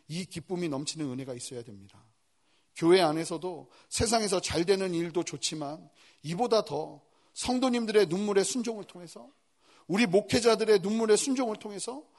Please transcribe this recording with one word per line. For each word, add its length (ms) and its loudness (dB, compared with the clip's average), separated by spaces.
이 160 -8
기쁨이 440 -6
넘치는 420 -6
은혜가 240 -8
있어야 280 -12
됩니다. 400 -20
교회 260 6
안에서도 720 -2
세상에서 500 0
잘 240 -2
되는 300 0
일도 300 -2
좋지만, 640 -8
이보다 420 2
더 380 -8
성도님들의 720 2
눈물의 380 2
순종을 400 -6
통해서, 460 -20
우리 200 2
목회자들의 720 4
눈물의 360 2
순종을 400 0
통해서 500 -12